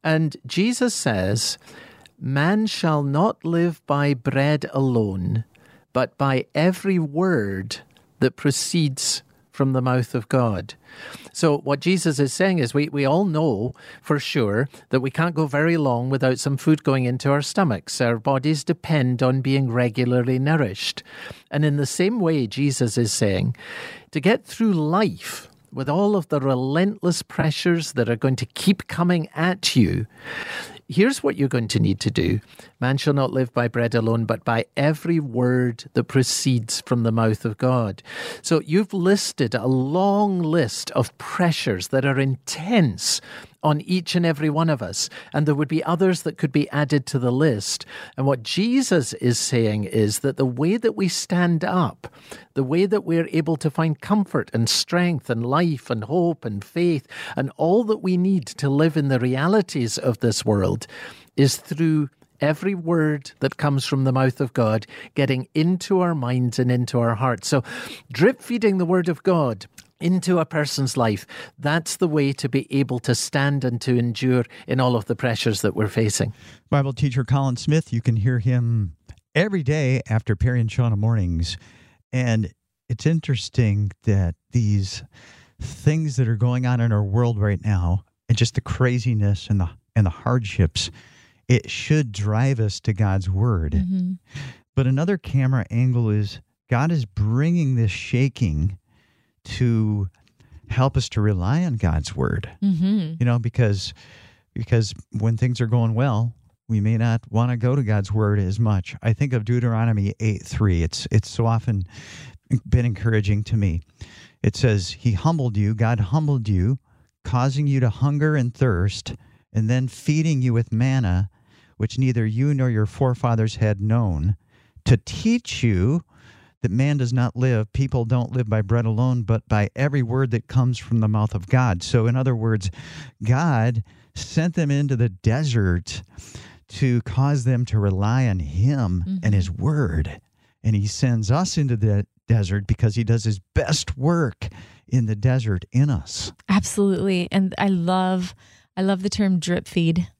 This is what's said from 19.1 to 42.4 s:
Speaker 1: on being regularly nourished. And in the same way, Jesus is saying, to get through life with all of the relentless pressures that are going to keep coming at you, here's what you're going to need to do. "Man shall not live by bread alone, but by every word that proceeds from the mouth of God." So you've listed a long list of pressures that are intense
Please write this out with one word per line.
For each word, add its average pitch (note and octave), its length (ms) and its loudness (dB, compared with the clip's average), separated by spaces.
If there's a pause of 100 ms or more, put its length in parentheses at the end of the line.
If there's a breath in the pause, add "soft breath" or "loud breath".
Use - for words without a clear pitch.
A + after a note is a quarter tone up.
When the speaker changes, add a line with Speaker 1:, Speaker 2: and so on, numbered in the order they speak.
Speaker 1:
on C3 180 2
being C3+ 300 0
regularly B2 680 0
nourished. C3+ 640 -2 (480 loud breath)
And D3 140 0
in C#3+ 120 2
the C#3+ 100 0
same G#3+ 340 0
way, D#3+ 260 0
Jesus C3 520 0
is A#2 140 0
saying, G2 420 0 (560 loud breath)
to D#3 100 -4
get F#3+ 240 2
through A3+ 280 0
life E3+ 760 -2 (240)
with C3 160 -6
all G3+ 280 2
of E3+ 120 -2
the D3 120 0
relentless C#3+ 840 0
pressures D#3+ 680 -2
that A#2 160 0
are A#2 80 0
going C3 200 0
to A#2+ 100 -6
keep - 420 -2
coming F3 480 0
at F3+ 400 0
you, G#2 300 2 (840 loud breath)
here's A#3+ 340 2
what - 140 0
you're C3+ 120 0
going A#2+ 200 -2
to - 100 -2
need G2+ 220 2
to - 100 0
do. F#2+ 300 0 (400 loud breath)
"Man B2+ 160 0
shall C#3+ 180 0
not C3+ 180 0
live B2+ 220 -2
by A#2+ 140 0
bread A#2 260 -2
alone, A2+ 300 2
but A2+ 200 -4
by A#2 200 0 (120)
every D#3 440 0
word B2 640 0 (100)
that B2 100 2
proceeds B2 800 0
from A#2+ 200 0
the A2+ 80 2
mouth A2 320 0
of A2 140 -4
God." A#2+ 440 0 (400 loud breath)
So D#3+ 240 2
you've F#3 260 0
listed F#3 600 0
a A#2 140 0
long F#3 760 2
list D#3 480 0
of - 280 -2
pressures C3+ 720 -2
that C3+ 160 0
are C#3 140 2
intense C#3 1040 0 (420 loud breath)